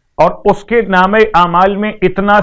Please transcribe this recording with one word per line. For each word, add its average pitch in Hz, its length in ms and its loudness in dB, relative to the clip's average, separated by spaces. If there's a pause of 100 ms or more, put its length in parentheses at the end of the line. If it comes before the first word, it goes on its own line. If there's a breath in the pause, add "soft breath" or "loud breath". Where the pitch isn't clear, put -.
(180)
और 175 280 0
उसके 214 420 0
नामे 190 320 2 (160)
आमाल 175 400 0
में 208 160 -6 (100)
इतना 196 400 0